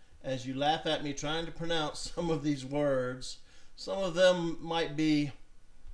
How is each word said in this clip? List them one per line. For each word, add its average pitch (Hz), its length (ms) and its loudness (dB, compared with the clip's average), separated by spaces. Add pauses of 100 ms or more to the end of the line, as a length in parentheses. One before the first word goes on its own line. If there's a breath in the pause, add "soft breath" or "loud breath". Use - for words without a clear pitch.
(240 soft breath)
as 131 220 -4
you 131 80 -6
laugh 147 320 2
at 151 180 0
me 143 80 -2
trying 156 320 -2
to 160 80 -6
pronounce 165 460 0
<laughs> - 160 -8
some 175 160 0
of 151 120 0
these 143 220 0
words. 131 760 0 (360 soft breath)
Some 190 220 -6
of 185 160 0
them 175 440 6
might 160 380 -2
be, 151 360 4 (600)